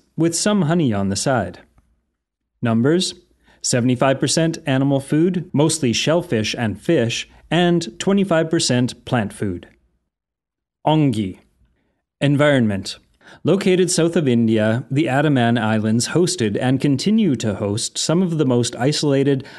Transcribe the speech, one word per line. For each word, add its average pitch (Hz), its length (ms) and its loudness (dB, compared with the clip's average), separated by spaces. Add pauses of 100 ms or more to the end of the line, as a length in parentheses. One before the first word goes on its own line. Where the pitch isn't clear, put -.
(160)
with 165 180 0
some 208 280 0
honey 151 300 0
on 98 180 -2
the 98 60 -2
side. 110 440 -2 (1040)
Numbers. 127 500 0 (480)
Seventy-five 127 580 0
percent 160 460 0
animal 135 360 0
food, 165 520 -2
mostly 143 400 2
shellfish 143 640 -2
and 107 220 -4
fish, 123 480 -2 (200)
and 175 520 0
twenty-five 185 500 2
percent 127 540 0
plant 107 280 -2
food. 92 360 -8 (1160)
Ongi. 127 540 0 (840)
Environment. 135 800 2 (460)
Located 185 440 2
south 165 280 0
of 165 100 0
India, 113 640 2
the 139 180 -2
Andaman 127 500 2
Islands 110 500 0
hosted 123 520 -2
and 131 200 0
continue 156 560 0
to 107 180 -4
host 104 440 -6
some 165 220 0
of 170 160 -2
the 151 100 0
most 120 280 0
isolated, 139 720 0 (120)